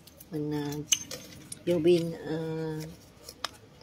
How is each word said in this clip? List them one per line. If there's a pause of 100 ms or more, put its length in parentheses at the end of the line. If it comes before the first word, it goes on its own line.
(300)
Mình,
à, (920)
vô
pin,
à, (1500)